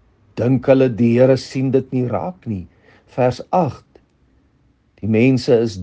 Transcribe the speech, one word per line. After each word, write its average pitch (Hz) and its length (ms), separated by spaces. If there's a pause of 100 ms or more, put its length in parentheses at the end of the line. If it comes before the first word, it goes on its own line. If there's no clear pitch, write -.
(360)
dink 127 340
hulle 135 200
die 117 280
Here 131 200
sien 131 340
dit 131 200
nie 127 160
raak 160 380
nie." 95 220 (400)
Vers 123 420
agt: - 500 (1040)
"Die 101 80
mense 123 460
is 110 280